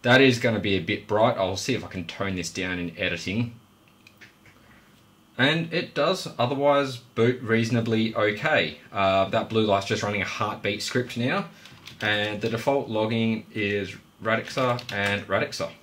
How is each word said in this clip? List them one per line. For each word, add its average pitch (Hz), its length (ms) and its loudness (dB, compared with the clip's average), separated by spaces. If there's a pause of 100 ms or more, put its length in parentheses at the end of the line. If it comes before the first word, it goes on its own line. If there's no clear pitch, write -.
That 127 180 6
is 127 180 6
gonna 110 220 2
be 98 160 2
a 90 40 2
bit 101 260 -4
bright. 110 300 4
I'll 95 200 0
see 123 180 -2
if 90 100 -4
I 92 40 -14
can 90 160 -8
tone 98 320 -4
this 85 140 -6
down 92 280 -4
in 87 180 -6
editing. 92 580 -4 (1800)
And 160 360 2
it - 220 -4
does 165 340 0 (100)
otherwise 139 580 2
boot 120 460 0
reasonably 113 720 2
okay. 107 640 0 (140)
Uh, 98 340 2
that 104 240 -2
blue 110 160 2
light's 98 200 2
just 107 160 -2
running 101 200 -2
a 90 40 -2
heartbeat 104 560 -4
script 123 340 -4
now. 160 300 -2 (540)
And 104 400 -2
the 113 80 -2
default 127 400 0
logging 113 640 0
is 101 420 -4 (280)
Radixa 120 580 0 (100)
and 101 360 -2
Radixa. 98 440 -2 (120)